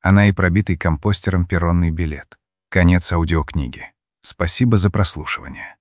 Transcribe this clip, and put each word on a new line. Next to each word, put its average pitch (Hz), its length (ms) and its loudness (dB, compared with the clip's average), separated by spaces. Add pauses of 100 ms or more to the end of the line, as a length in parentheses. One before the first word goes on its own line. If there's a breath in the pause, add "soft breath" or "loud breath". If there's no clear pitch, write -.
Она 101 260 4
и 98 40 4
пробитый 92 440 0
компостером 90 680 -2
перронный 85 440 0
билет. 78 480 -8 (300)
Конец 90 440 2
аудиокниги. 80 800 -2 (280)
Спасибо 113 560 0
за 95 140 4
прослушивание. - 920 -6